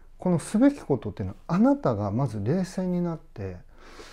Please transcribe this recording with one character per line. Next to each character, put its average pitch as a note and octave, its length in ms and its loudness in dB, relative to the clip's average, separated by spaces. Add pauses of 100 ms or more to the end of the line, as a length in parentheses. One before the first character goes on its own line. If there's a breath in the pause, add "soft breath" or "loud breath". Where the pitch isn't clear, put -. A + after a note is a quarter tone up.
(180 soft breath)
こ - 120 -2
の E3+ 80 4
す - 200 -2
べ C#4 140 6
き C#4+ 80 -14
こ C#3+ 180 0
と G#2 120 -8
っ - 20 -6
て - 100 -8
い - 20 -4
う F2+ 40 -4
の G2 60 -8
は、 - 140 -20
あ F3 100 2
な C4+ 180 6
た D3+ 180 0
が G2+ 160 -2
ま B2 160 0
ず G#2+ 160 -6
冷 F3 220 0
静 F#3 220 -4
に F3+ 160 0
な E3+ 140 -2
っ - 20 -12
て、 F#2+ 400 -12 (540 loud breath)